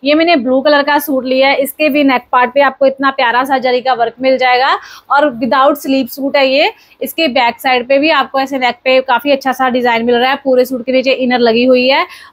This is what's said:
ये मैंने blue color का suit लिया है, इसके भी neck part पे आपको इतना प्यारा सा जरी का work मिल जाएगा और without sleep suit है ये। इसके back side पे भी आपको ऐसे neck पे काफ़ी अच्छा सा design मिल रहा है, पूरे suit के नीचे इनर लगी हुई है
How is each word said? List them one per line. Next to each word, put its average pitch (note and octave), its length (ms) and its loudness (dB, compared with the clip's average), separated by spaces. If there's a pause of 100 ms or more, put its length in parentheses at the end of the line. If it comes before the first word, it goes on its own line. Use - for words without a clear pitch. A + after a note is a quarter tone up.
ये C#4+ 100 2
मैंने E4 220 2
blue B3+ 240 0
color D4 220 2
का D4 160 0
suit C4 260 -4
लिया C4 240 2
है, C#4 80 0
इसके D4+ 320 -2
भी D4 160 2
neck B3+ 180 2 (100)
part B3 220 2
पे C#4+ 60 2
आपको C4+ 260 2
इतना C4+ 260 -2
प्यारा B3 320 0
सा C#4 140 -2
जरी B3+ 220 -2
का C4 140 -2
work A#3 280 -2
मिल C4 160 2
जाएगा B3+ 380 2 (340)
और C#4+ 200 2
without C4+ 460 0
sleep C4+ 300 -2
suit C#4 300 -4
है C#4 120 2
ये। D#4 240 0 (300)
इसके D#4+ 280 -4
back A#3+ 300 -2
side B3+ 280 -2
पे C#4 100 2
भी D4+ 140 0
आपको C4+ 280 -2
ऐसे C4+ 180 -4
neck B3 260 -2
पे C4 180 2
काफ़ी C4 300 0
अच्छा C4+ 200 -2
सा C4 180 0
design A#3+ 340 0
मिल A#3+ 120 2
रहा B3 140 0
है, C#4 60 -2
पूरे B3+ 280 0
suit B3+ 220 -8
के C4 60 -4
नीचे C4 220 0
इनर B3 260 -2
लगी A#3+ 240 2
हुई B3+ 240 2
है D#4 180 0 (260)